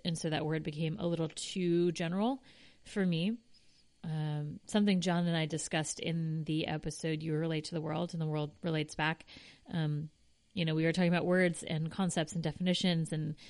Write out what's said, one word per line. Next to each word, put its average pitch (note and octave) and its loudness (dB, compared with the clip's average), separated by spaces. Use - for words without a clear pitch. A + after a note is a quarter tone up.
And E3 -2
so E3 -4
that D#3 -2
word D#3 -2
became D#3 -4
a F3 0
little E3 0
too F3 0
general F#3+ -2
for G3 0
me. F3 2
Um, D3+ -4
something G3+ 4
John F3 2
and E3+ 2
I D#3+ 2
discussed D#3 -2
in D#3+ -2
the D#3+ 0
episode D#3 -4
You D#3+ -2
Relate D#3 0
to - -8
the D#3+ -2
World D#3+ -2
and E3+ -4
the D#3 0
World D3+ -2
Relates D#3 0
Back. D#3 -2
Um, D3+ -2
you E3+ 0
know, D#3+ 0
we D#3+ 2
were E3 4
talking F3 6
about E3+ 4
words F3+ 4
and D#3+ -2
concepts F3 0
and E3 -2
definitions, E3+ 2
and D#3 -4